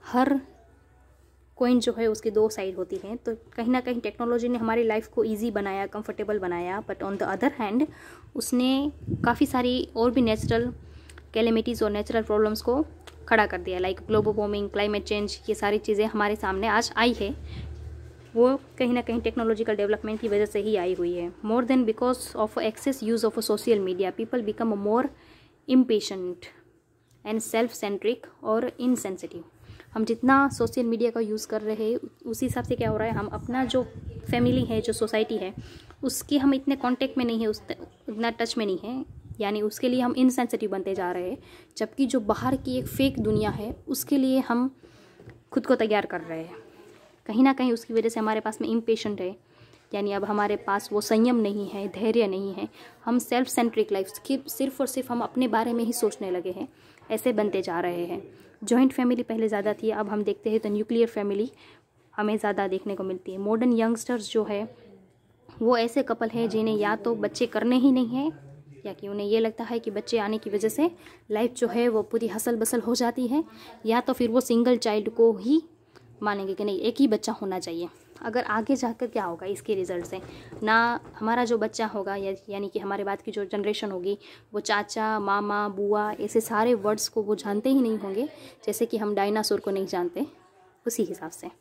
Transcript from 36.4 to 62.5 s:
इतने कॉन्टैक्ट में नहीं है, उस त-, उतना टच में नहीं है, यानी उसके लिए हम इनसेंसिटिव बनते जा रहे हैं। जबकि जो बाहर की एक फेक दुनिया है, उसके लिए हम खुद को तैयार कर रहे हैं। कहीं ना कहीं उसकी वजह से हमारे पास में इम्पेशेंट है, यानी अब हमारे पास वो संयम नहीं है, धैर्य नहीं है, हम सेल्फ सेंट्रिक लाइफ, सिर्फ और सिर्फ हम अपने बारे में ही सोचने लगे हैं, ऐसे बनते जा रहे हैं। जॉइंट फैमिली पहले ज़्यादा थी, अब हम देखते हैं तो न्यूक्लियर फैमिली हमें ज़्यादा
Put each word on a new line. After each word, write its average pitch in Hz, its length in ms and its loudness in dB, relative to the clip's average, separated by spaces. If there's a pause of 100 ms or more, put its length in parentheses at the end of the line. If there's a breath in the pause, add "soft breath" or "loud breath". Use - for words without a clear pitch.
इतने 269 220 0
कॉन्टैक्ट 262 420 -2
में 247 60 2
नहीं 226 160 0
है, 226 60 0
उस 214 140 -2
त-, - 160 -12 (320)
उतना 226 220 -2
टच 226 280 -4
में 220 80 0
नहीं 190 120 -2
है, 247 260 -8 (360)
यानी 208 220 -2
उसके 214 260 0
लिए 247 120 2
हम 247 160 2
इनसेंसिटिव 240 540 2
बनते 190 240 -4
जा 180 180 -2
रहे 180 180 -4
हैं। 247 80 -6 (380 loud breath)
जबकि 220 300 -2
जो 254 140 2
बाहर 226 360 0
की 226 220 -4
एक - 80 -6
फेक - 320 2
दुनिया 214 320 2
है, 214 240 -6 (140)
उसके 277 300 0
लिए 262 220 4
हम 247 300 0 (840 loud breath)
खुद 233 140 0
को 262 80 6
तैयार 214 320 2
कर 175 140 -6
रहे 160 220 -8
हैं। 170 140 -14 (720 loud breath)
कहीं 226 160 4
ना 269 100 8
कहीं 254 200 2
उसकी 226 220 -4
वजह 226 140 4
से 226 120 -2
हमारे 220 200 0
पास 214 200 -4
में 220 80 -2
इम्पेशेंट 220 520 0
है, 185 160 -6 (580 soft breath)
यानी 202 180 -2
अब 196 120 -2
हमारे 208 320 0
पास 202 360 -2
वो 208 80 2
संयम 226 360 4
नहीं 208 320 0
है, 202 200 -6
धैर्य 220 380 2
नहीं 196 280 -4
है, 202 140 -8 (360 loud breath)
हम 240 140 2
सेल्फ 247 300 0
सेंट्रिक 226 440 0
लाइफ, 190 140 -2 (420)
सिर्फ 269 320 -4
और 262 60 0
सिर्फ 262 240 -6
हम 240 100 -2
अपने 254 280 0
बारे 226 240 2
में 233 120 0
ही 226 80 0
सोचने 202 380 -2
लगे 180 220 -2
हैं, 190 160 -8 (420 loud breath)
ऐसे 226 220 0
बनते 208 300 0
जा 175 180 -2
रहे 175 260 -2
हैं। 175 160 -8 (420 loud breath)
जॉइंट 254 280 4
फैमिली 247 300 2
पहले 220 260 -2
ज़्यादा 208 240 0
थी, 220 180 -2
अब 208 180 -2
हम 208 140 -2
देखते 202 280 -2
हैं 220 100 2
तो 220 80 -4
न्यूक्लियर 226 400 2
फैमिली 208 420 -2 (640 loud breath)
हमें 214 220 0
ज़्यादा 202 320 0